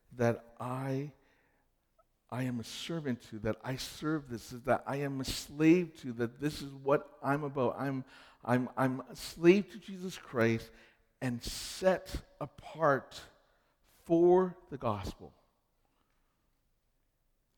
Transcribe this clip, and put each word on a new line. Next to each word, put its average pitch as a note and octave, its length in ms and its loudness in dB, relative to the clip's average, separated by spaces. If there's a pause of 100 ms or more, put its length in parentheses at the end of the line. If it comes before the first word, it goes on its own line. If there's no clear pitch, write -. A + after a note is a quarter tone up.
(120)
that A#2 460 -2
I, C3+ 540 -4 (1200)
I B2+ 140 -4
am B2 160 -4
a A2 40 -8
servant D3 600 -6
to, A2 160 -12
that G#2+ 220 -2
I B2+ 140 -6
serve D3+ 540 -4
this, A#2 240 -10
is A#2+ 80 -14
that B2 240 2
I B2+ 100 -2
am C#3 240 -4
a C3 40 -4
slave D#3+ 760 2
to, B2 140 -8
that A#2+ 260 -4
this D3 220 -4
is C#3 100 -12
what C#3 500 0
I'm C#3+ 220 0
about. C3+ 340 -2
I'm, C3+ 280 -4 (360)
I'm, B2 320 2
I'm C3 260 0 (100)
a F#3 60 -16
slave F3+ 560 4
to A3 60 -16
Jesus F#3 380 -12
Christ A2+ 540 0 (500)
and B2 220 -4
set - 800 -2 (180)
apart - 800 0 (840)
for F3+ 500 6 (140)
the C#3+ 80 -10
gospel. G2+ 560 -4 (2250)